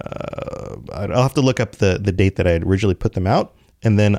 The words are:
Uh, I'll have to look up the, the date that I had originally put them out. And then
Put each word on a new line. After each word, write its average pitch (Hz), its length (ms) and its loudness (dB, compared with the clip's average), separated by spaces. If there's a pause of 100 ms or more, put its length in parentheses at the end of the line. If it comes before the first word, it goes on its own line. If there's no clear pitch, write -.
Uh, - 720 -12 (160)
I'll - 300 -2
have 131 120 0
to 147 80 2
look 131 180 2
up - 160 -4
the, 95 240 2
the 101 120 0
date 95 240 2
that 90 100 0
I 87 60 4
had 82 120 0
originally 95 300 2
put - 200 -4
them 92 120 -2
out. 131 280 0 (280)
And 107 160 4
then 104 200 4